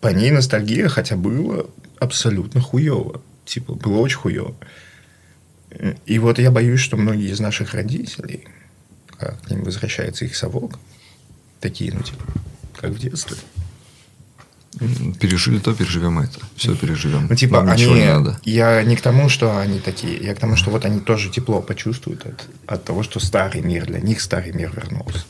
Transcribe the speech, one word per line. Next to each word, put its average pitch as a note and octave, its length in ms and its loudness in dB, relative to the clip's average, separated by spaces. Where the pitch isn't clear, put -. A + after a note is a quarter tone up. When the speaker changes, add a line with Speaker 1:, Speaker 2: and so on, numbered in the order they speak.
Speaker 1:
по - 60 0
ней G#2 240 4
ностальгия, C3 580 2
хотя - 260 -2
было A2 520 -2
абсолютно A#2 600 0
хуёво. B2+ 640 0
Типа, - 300 -8
было G#2 240 0
очень C3 180 2
хуёво. - 380 -4
И A2 100 2
вот A2+ 220 4
я B2 100 6
боюсь, A#2+ 300 4
что A#2+ 180 -2
многие G#2 320 2
из G2 100 -4
наших - 360 -4
родителей, C3+ 720 -6
а, - 160 -8
к - 60 -6
ним G2+ 120 -4
возвращается - 600 -6
их - 100 -8
совок, - 440 -6
такие, F#2 320 -6
ну, F#2+ 80 -4
типа, - 220 -10
как - 100 -6
в G#2 80 -6
детстве. B2+ 380 -8
Speaker 2:
М, A#2+ 360 -2
пережили F#2+ 420 2
то, G#2+ 160 0
переживём F2 460 0
это. - 200 -2
Всё G2+ 200 0
переживём. D3 540 0
Speaker 1:
Ну, B2 60 4
типа, B2 280 6
Speaker 2:
Нам F#2 120 4
ничего A#2+ 180 6
Speaker 1:
они, - 100 8
Speaker 2:
не G2+ 100 6
надо. - 320 2
Speaker 1:
я A2+ 380 4
не A#2 120 4
к G#2+ 60 -2
тому, C3 260 6
что A2+ 300 2
они G2 220 0
такие, F2+ 380 -4
я G2 180 -4
к - 40 -14
тому, A2 160 2
что - 140 0
вот A2 160 -2
они G#2 140 0
тоже G2+ 320 -2
тепло A2+ 300 -2
почувствуют - 680 -6
от, - 180 -14
от G#2 160 -6
того, F2 180 -4
что - 180 -6
старый F#2+ 420 0
мир, E2+ 260 -2
для F2 120 -4
них G#2 220 0
старый F2 320 -4
мир E2 220 -4
вернулся. - 540 -8